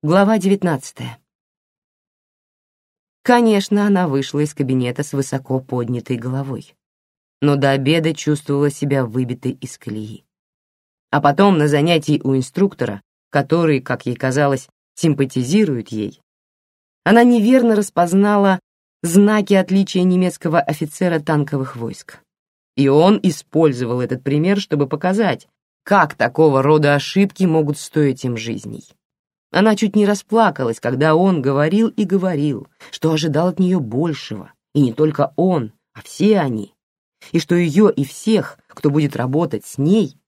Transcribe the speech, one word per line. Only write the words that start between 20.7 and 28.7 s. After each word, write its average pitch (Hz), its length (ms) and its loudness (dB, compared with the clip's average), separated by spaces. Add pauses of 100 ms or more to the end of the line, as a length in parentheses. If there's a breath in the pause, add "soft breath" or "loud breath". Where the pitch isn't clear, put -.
танковых 147 560 -2
войск. - 460 -12 (560)
И 139 100 2
он 165 380 4
использовал 131 760 0
этот 127 220 -6
пример, 165 380 0
чтобы 143 260 -2
показать, 180 600 -2 (340)
как 180 320 0
такого 135 480 2
рода 147 320 4
ошибки 196 480 0
могут 160 380 0
стоить 139 440 -2
им 123 120 -4
жизней. 110 480 -10 (680)